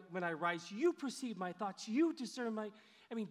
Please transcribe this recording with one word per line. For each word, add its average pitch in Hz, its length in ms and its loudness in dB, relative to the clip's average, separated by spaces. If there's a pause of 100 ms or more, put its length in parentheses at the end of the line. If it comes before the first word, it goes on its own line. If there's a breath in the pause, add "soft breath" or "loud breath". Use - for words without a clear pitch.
(100)
when 180 140 -2
I 170 80 2
rise. 170 380 0
You 269 220 4
perceive 254 440 -4
my 180 160 -2
thoughts. 196 360 -4
You 302 240 4
discern 240 420 -4
my, 214 160 -4 (400 loud breath)
I 240 40 -6
mean, 220 160 -2